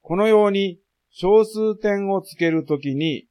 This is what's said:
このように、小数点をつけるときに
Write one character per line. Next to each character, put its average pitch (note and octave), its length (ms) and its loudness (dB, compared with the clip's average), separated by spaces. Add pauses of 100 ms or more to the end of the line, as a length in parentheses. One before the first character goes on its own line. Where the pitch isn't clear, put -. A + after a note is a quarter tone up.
こ E3+ 160 -6
の G#3 100 2
よ G#3 200 4
う G3+ 40 0
に、 G3 280 -4 (320)
小 G#3+ 340 2
数 G#3+ 320 -4
点 G3+ 320 -2
を F#3+ 120 0
つ - 140 -20
け E3+ 160 0
る D#3 140 -2
と D3+ 120 -2
き C#3 160 -6
に D3 380 -4